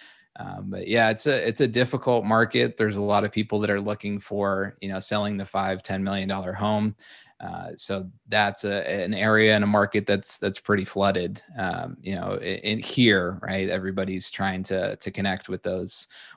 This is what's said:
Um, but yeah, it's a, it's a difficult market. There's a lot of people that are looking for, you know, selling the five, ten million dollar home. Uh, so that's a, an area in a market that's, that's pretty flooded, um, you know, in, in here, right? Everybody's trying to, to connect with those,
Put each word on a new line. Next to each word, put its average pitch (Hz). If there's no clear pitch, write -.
Um, 92
but 95
yeah, 113
it's 110
a, 117
it's 117
a 135
difficult 123
market. 117
There's 104
a 101
lot 101
of 104
people 107
that 104
are 101
looking 101
for, 98
you 98
know, 95
selling 104
the 98
five, 95
ten 98
million 98
dollar 95
home. 104
Uh, 87
so 98
that's 104
a, 101
an 98
area 107
in 104
a 104
market 104
that's, 101
that's 98
pretty 101
flooded, 98
um, 85
you 95
know, 90
in, 95
in 110
here, 95
right? 95
Everybody's 95
trying 95
to, 95
to -
connect 95
with 92
those, 92